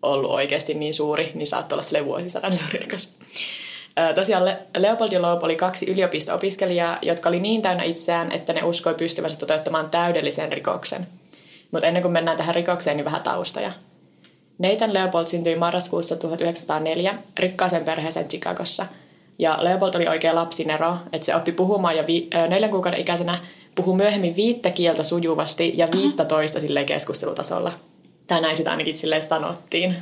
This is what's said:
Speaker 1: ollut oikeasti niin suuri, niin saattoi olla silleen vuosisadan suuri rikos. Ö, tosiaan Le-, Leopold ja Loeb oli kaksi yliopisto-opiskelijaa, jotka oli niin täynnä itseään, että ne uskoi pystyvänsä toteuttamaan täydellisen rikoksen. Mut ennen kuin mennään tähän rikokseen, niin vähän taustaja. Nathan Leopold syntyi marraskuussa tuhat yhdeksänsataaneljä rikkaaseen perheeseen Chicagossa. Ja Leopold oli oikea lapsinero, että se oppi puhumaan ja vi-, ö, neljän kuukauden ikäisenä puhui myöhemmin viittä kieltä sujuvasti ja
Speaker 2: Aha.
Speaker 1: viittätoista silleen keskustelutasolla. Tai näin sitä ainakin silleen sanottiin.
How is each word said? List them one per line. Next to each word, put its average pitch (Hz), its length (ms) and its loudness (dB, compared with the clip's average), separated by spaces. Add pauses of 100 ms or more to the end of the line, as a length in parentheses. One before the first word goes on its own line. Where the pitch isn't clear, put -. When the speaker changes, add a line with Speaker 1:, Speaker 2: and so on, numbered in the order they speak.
Speaker 1:
ollut 139 280 2
oikeasti 143 440 0
niin 151 200 -2
suuri, 151 400 0
niin 151 120 -4
saattoi - 300 -2
olla - 60 -4
silleen 151 240 -2
vuosisadan 175 460 -4
suuri 165 260 -2
rikos. - 380 -6 (920)
Ö, 156 40 2
tosiaan 190 300 4
Le-, 185 140 2 (180)
Leopold 208 360 2
ja 180 100 2
Loeb 170 200 2
oli 165 140 0
kaksi 180 340 0
yliopisto-opiskelijaa, 175 1120 0
jotka 170 260 0
oli 175 120 2
niin 214 220 0
täynnä 185 220 2
itseään, 170 480 0
että - 200 -4
ne 160 100 0
uskoi 170 320 0
pystyvänsä 160 420 -4
toteuttamaan 156 540 -2
täydellisen 160 640 0
rikoksen. 180 540 -4 (640)
Mut 160 140 -2
ennen 170 180 2
kuin 180 100 2
mennään 165 240 2
tähän 165 180 -2
rikokseen, 170 420 0
niin 147 80 -4
vähän 151 180 -4
taustaja. - 500 -4 (840)
Nathan 214 360 2
Leopold 180 320 2
syntyi 170 300 0
marraskuussa 170 600 0
tuhat 165 240 -4
yhdeksänsataaneljä 170 720 0 (240)
rikkaaseen 185 460 0
perheeseen 160 440 -2
Chicagossa. 175 580 -4 (520)
Ja 156 220 2
Leopold 180 340 2
oli 170 140 2
oikea 160 260 2
lapsinero, 165 640 0 (160)
että 160 140 -2
se - 100 2
oppi 170 160 0
puhumaan 185 440 2
ja 156 100 0
vi-, 165 280 0
ö, 165 140 4
neljän 202 220 2
kuukauden 185 300 0
ikäisenä 175 380 -2 (360)
puhui 185 220 2
myöhemmin 196 400 2
viittä 226 340 2
kieltä 165 340 2
sujuvasti 165 720 0
ja 170 80 6
Speaker 2:
Aha. 165 80 2
Speaker 1:
viittätoista 156 680 2
silleen 143 260 0
keskustelutasolla. - 880 -2 (540)
Tai 170 140 2
näin 160 160 0
sitä 165 140 0
ainakin 156 260 -2
silleen 156 260 0
sanottiin. 170 800 -2